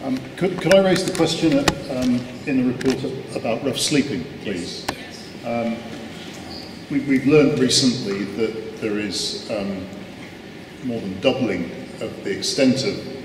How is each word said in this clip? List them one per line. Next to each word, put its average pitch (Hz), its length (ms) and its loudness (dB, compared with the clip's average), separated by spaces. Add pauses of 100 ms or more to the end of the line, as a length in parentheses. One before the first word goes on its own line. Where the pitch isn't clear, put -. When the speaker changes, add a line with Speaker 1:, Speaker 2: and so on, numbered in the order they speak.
Speaker 1:
Um, 131 120 -2 (200)
could, 180 240 0
could 175 140 6
I 196 100 10
raise 180 200 4
the - 120 -2
question 156 420 4
at, - 120 4 (200)
um, 127 300 2 (260)
in 131 160 2
the 123 100 2
report 131 640 -2
about 123 280 -2
rough 127 140 0
sleeping, 104 460 2 (180)
please? 87 500 -6
Speaker 2:
Yes. - 520 -14
Speaker 1:
Um, 117 320 -2 (1120)
we, 139 120 0
we've 131 260 2
learned 139 320 8
recently 110 640 2
that - 560 -4
there 104 180 -2
is, 101 520 -4
um, 98 360 -4 (960)
more 117 160 -2
than 92 200 -6
doubling 107 440 2 (360)
of - 240 -8
the 104 60 -2
extent 123 540 4
of 95 120 -2 (280)